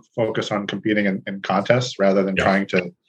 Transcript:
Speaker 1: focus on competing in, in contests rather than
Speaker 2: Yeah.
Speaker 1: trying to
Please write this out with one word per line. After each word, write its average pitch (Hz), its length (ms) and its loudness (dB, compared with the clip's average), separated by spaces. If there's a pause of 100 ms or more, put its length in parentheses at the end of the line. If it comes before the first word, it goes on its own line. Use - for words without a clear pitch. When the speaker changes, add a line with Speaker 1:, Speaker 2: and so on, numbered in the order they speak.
(140)
Speaker 1:
focus 110 360 -2
on 101 160 -4
competing 104 400 0
in, 95 200 -2
in 98 160 -8
contests 117 560 0
rather 98 240 4
than 95 140 -2
Speaker 2:
Yeah. - 80 2
Speaker 1:
trying 98 240 2
to 92 240 -2 (160)